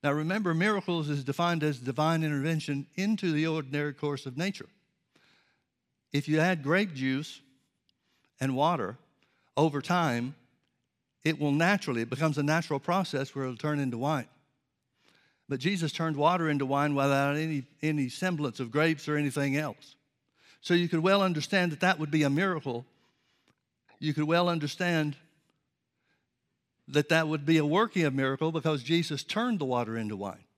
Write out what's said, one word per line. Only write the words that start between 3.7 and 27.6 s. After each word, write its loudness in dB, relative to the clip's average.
course -4
of -10
nature. -6
If -2
you 2
add 2
grape 0
juice -4
and -2
water, 0
over 2
time, 0
it 0
will 0
naturally, 2
it -4
becomes -2
a -2
natural 0
process -2
where -6
it'll -8
turn -2
into -2
wine. -2
But -4
Jesus -2
turned -2
water 2
into 0
wine 0
without 2
any, -4
any -2
semblance -4
of -6
grapes 0
or 0
anything 0
else. -8
So 0
you 4
could 0
well 6
understand 2
that -6
that 2
would -4
be 4
a 4
miracle. -2
You -2
could 0
well 4
understand 0
that 2
that 4
would -2
be 6
a 4